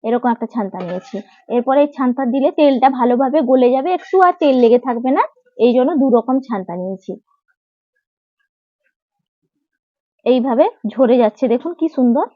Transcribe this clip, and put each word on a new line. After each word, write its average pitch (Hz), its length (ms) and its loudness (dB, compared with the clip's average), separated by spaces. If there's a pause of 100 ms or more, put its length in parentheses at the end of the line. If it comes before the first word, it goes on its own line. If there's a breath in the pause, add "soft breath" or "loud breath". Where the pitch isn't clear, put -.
এরকম 240 280 -2
একটা 240 200 -10
ছান্তা 196 320 -8
নিয়েছি। 180 300 -12 (320 soft breath)
এরপর 240 340 -2
এই 294 140 0
ছান্তা 254 260 -4 (100)
দিলে 269 160 0 (100)
তেলটা 269 300 4 (100)
ভালোভাবে 247 400 0 (120)
গলে 262 240 4
যাবে 269 240 -2
একটু, - 180 -4 (100)
আর 359 140 2
তেল 277 220 2
লেগে 240 240 4
থাকবে 247 240 -4
না, 311 120 0 (360)
এই 240 180 2
জন্য 254 140 2 (100)
দু 277 60 2 (100)
রকম 233 240 0
ছান্তা 202 360 -8
নিয়েছি। 185 360 -10 (3250)
এইভাবে 254 380 2 (280)
ঝরে 254 300 2
যাচ্ছে 214 260 -2
দেখুন 247 260 -4
কি 320 120 -4 (100)
সুন্দর 254 400 0